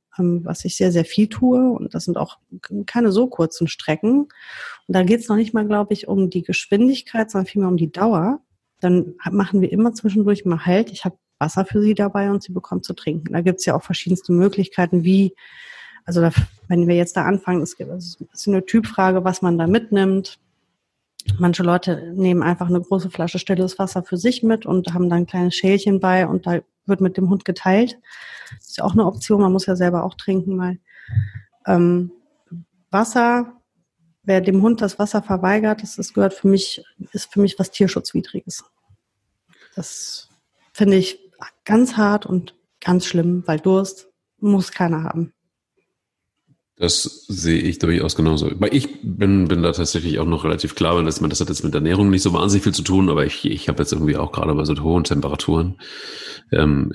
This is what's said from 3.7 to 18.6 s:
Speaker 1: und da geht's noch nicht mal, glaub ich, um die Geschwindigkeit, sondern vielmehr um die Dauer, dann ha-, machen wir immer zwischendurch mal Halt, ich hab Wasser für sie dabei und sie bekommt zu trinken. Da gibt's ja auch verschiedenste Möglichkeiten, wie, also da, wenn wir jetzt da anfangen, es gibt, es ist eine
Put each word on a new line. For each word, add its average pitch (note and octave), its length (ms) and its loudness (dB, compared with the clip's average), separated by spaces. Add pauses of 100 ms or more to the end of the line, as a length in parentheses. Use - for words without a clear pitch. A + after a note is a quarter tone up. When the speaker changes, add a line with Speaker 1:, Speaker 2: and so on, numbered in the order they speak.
Speaker 1:
und - 80 -10 (560)
da F#3 160 2
geht's A3+ 240 2
noch G#3+ 80 0
nicht A3 180 0
mal, G#3+ 140 0
glaub G#3 240 0
ich, G3+ 160 -4
um F#3+ 220 0
die F3+ 140 -4
Geschwindigkeit, A3+ 840 0
sondern F#3+ 180 -2
vielmehr G3 220 0
um F3+ 80 2
die D#3+ 140 -2
Dauer, G#3 480 0 (400)
dann F3+ 400 2
ha-, - 120 -8
machen G3 280 0
wir F#3 100 2
immer A3 240 0
zwischendurch G#3 520 0
mal E3+ 200 -2
Halt, G3 260 2
ich - 120 -12
hab F3+ 140 -6 (220)
Wasser F3 260 -2
für G#3 160 -2
sie G#3 120 4
dabei G3+ 380 -2
und G3+ 100 -2
sie F#3 120 -12
bekommt F3+ 320 -6
zu F3 80 -8
trinken. D#3+ 400 -6
Da E3+ 80 -2
gibt's F3+ 240 -2
ja C#3 100 2
auch D#3+ 80 -4
verschiedenste - 480 -4
Möglichkeiten, F3+ 720 2
wie, F#3+ 320 2 (680)
also E3+ 160 -2
da, E3 120 4 (360)
wenn F3 200 2
wir F3 80 4
jetzt F3 200 0
da D#3+ 80 0
anfangen, F#3 380 0
es - 160 -8
gibt, C#3 140 -12
es F3 260 -12 (160)
ist - 140 -10
eine F#3+ 180 0